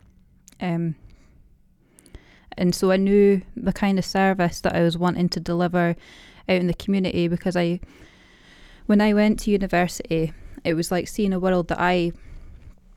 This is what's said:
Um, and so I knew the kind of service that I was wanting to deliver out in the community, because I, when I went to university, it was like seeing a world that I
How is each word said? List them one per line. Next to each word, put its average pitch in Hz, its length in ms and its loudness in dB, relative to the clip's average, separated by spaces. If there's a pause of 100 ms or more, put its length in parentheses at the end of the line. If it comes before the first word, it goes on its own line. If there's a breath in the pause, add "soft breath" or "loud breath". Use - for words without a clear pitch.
(600 soft breath)
Um, 170 340 -4 (1600 soft breath)
and 180 180 2
so 185 160 2
I 190 60 4
knew 202 440 4 (140)
the 185 180 -2
kind 196 240 0
of 180 80 0
service 190 560 0
that - 140 0
I 170 60 2
was 170 160 2
wanting 175 320 0
to - 100 -6
deliver 170 560 0 (520 loud breath)
out 185 100 2
in 180 100 0
the 170 60 0
community, 190 540 -2
because 175 280 -2
I, 175 240 0 (1040 loud breath)
when 208 160 4
I 214 120 4
went 214 280 4
to 214 100 -2
university, 175 800 0 (300 loud breath)
it 170 120 0
was 165 160 -2
like 175 160 -2
seeing 196 260 -2
a 185 60 -2
world 180 300 0
that 165 100 -4
I 175 320 0 (840 soft breath)